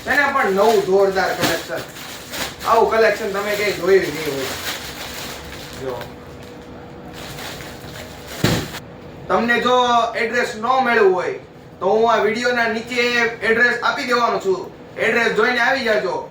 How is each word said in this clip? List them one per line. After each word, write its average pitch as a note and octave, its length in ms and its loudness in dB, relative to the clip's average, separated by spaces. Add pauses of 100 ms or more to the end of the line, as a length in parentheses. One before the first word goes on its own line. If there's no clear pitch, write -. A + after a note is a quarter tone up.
છે A#3+ 120 0
ને D4 80 4 (100)
પણ A#3 200 2
નવું G#3+ 320 6
જોરદાર F#3+ 500 4
કલેક્શન. E3+ 480 -4 (840)
આવું G#3+ 240 4
કલેક્શન G#3+ 420 2
તમે G3+ 220 -2
ક્યાંય G3+ 180 -2
જોયું E3+ 420 4
નહીં D3+ 200 -4
હોય. C3+ 200 -6 (1300)
જો. C3+ 180 -8 (3250)
તમને A3+ 340 2
જો B3 140 4 (400)
એડ્રેસ A#3 400 -2
ન G#3+ 100 -8
મળ્યું A#3 480 6
હોય D#3 220 -2 (440)
તો F3+ 60 -4
હું A3 280 4
આ G3+ 100 4
વીડિયોના A#3 440 2
નીચે A#3 340 -2 (400)
એડ્રેસ A3+ 420 2
આપી B3 240 0
દેવાનો A#3 320 2
છું. F#3+ 320 -2 (260)
એડ્રેસ A3 380 2
જોઈને A#3+ 260 2
આવી B3+ 220 2
જાજો. F#3+ 320 0 (160)